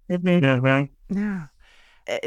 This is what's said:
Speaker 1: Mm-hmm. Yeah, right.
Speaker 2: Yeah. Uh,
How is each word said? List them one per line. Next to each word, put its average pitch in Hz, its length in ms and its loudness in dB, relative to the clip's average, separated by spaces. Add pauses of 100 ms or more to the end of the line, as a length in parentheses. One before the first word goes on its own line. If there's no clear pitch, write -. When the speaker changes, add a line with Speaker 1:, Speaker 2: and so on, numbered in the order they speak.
Speaker 1:
Mm-hmm. 180 340 2
Yeah, 135 180 2
right. 135 280 2 (200)
Speaker 2:
Yeah. 196 360 -6 (600)
Uh, 117 200 -6